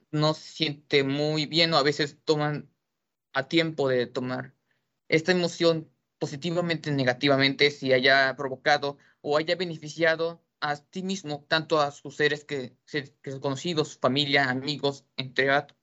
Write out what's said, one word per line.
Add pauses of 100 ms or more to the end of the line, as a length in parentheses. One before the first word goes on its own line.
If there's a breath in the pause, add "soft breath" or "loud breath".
no
se
siente
muy
bien
o
a
veces
toman (600)
a
tiempo
de
tomar (540)
esta
emoción (320)
positivamente,
negativamente,
si
haya
provocado (240 soft breath)
o
haya
beneficiado (180)
a
ti
mismo,
tanto
a
sus
seres
que, (100)
se-,
que
son
conocidos,
su
familia,
amigos, (100)
entre
a, (140)